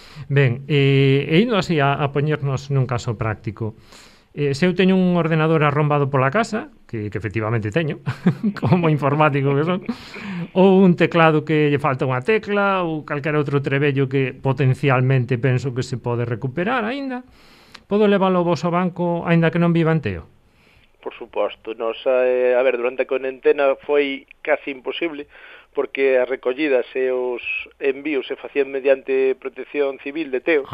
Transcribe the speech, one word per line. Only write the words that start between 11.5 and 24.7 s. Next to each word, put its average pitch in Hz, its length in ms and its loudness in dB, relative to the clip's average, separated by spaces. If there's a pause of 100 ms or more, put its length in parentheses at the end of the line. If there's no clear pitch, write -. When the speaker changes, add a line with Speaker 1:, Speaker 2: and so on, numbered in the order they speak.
Speaker 1:
lle 143 120 2
falta 139 200 -2
unha 131 200 -2
tecla, 202 600 0
ou 160 240 -6
calquera 147 320 -2
outro 143 240 0
trebello 139 480 0
que 135 240 -2
potencialmente 131 1040 0
penso 127 360 0
que 131 120 -4
se 123 160 -8
pode 120 240 -4
recuperar 139 560 -4
aínda, 254 400 -8 (640)
podo 208 240 2
leválo 185 320 2
ao 170 60 -2
voso 170 260 0
banco, 175 480 -2
aínda 165 320 2
que 170 80 2
non 170 80 2
viva 165 240 2
en 156 80 0
Teo? 90 240 -6 (720)
Speaker 2:
Por - 160 -12
suposto, 107 640 -6
nos, 113 240 -6
eh, 127 560 2
a 123 80 2
ver, 127 80 2
durante 127 300 -2
a - 60 -20
cuarentena 135 760 0
foi 139 400 0 (160)
casi 143 320 -2